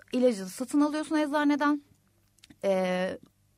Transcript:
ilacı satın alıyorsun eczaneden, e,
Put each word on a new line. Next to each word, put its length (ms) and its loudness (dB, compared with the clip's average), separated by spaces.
ilacı 340 2
satın 340 -2
alıyorsun 360 0
eczaneden, 640 0
e, 540 0